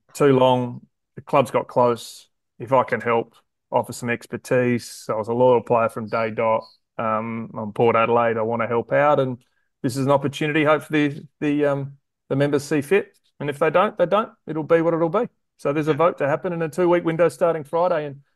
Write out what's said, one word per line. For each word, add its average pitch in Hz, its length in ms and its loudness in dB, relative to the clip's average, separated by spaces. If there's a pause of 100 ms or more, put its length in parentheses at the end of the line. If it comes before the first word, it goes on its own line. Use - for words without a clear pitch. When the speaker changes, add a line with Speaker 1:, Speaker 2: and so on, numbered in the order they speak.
(140)
Speaker 1:
too 139 240 4
long. 127 480 0 (300)
The 139 60 -18
club's 139 300 0
got 120 180 -2
close. - 580 -2 (320)
If 117 140 -6
I 123 100 4
can 120 160 -4
help, 117 360 -2 (360)
offer 120 220 -2
some 120 160 -8
expertise. 120 1000 -4
I 113 60 -4
was 110 140 -6
a 117 40 -2
loyal 123 300 4
player 113 240 0
from 110 220 -8
day 113 220 -2
dot. 113 340 -2 (320)
Um, 113 600 -4
I'm 110 140 -8
Port 113 240 4
Adelaide. 117 420 4
I 113 40 -2
wanna 113 260 -2
help 117 240 -4
out, 143 300 4
and 127 160 -2 (460)
this 123 120 -2
is 135 100 -2
an 139 60 2
opportunity. 147 540 0
Hopefully, 147 600 0 (120)
the, 147 260 0
um, 139 280 -2 (360)
the 135 60 -2
members 143 280 0
see 147 180 -2
fit, 190 360 -2 (220)
and 147 100 -6
if - 100 -6
they 160 100 2
don't, 190 280 0
they 180 80 2
don't. 202 260 -2 (160)
It'll 156 160 -6
be 165 180 4
what 165 120 0
it'll 165 140 0
be. 208 220 -2 (280)
So 147 140 -4
there's 151 160 -2
a 156 40 2
Speaker 2:
Yeah. 139 60 0
Speaker 1:
vote 175 200 2
to 143 100 -2
happen 156 240 -2
in 165 100 -6
a 165 60 -4
two-week 175 380 0
window 165 240 2
starting 165 340 -2
Friday, 170 420 -2
and 139 160 -14 (140)